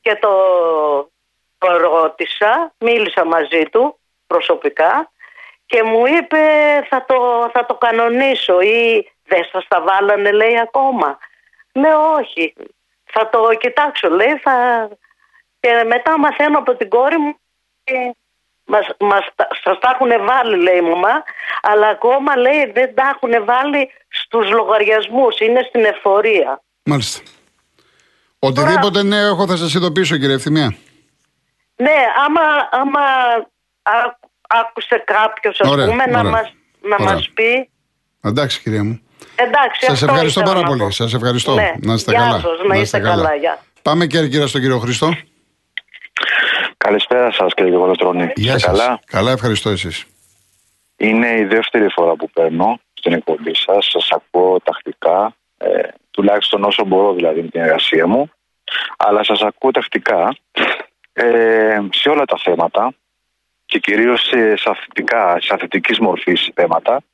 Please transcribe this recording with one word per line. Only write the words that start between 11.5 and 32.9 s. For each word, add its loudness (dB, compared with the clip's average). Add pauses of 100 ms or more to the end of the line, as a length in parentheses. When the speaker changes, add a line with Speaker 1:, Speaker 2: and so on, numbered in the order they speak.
Speaker 1:
Λέω, 4 (180)
«Όχι, -6 (500)
θα -2
το 0 (220)
κοιτάξω», -2
λέει, 2
θα... 2 (1080)
και 2
μετά 2
μαθαίνω 2
από 0
την -6
κόρη 2
μου, -2 (500)
«Ε, -8 (720)
μας, 0 (120)
μας 0 (100)
τα, -2 (160)
σας 0
τα 0
έχουνε 0
βάλει», 0
λέει, 2
«μαμά, 0 (400)
αλλά 2
ακόμα», 0
λέει, 2
«δεν 0
τα 0
έχουνε 0
βάλει 0 (180)
στους -2
λογαριασμούς, 0
είναι 2
στην 0
εφορία». 0 (200)
Speaker 2:
Μάλιστα. -4 (1160)
Speaker 1:
Τώρα 0
Speaker 2:
Οτιδήποτε 2
νέο 2
έχω, 0
θα -2
σας -4
ειδοποιήσω, 0
κύριε 0
Ευθυμία. -2 (1000)
Speaker 1:
Ναι, 2 (280)
άμα, 0 (300)
άμα, -2 (840)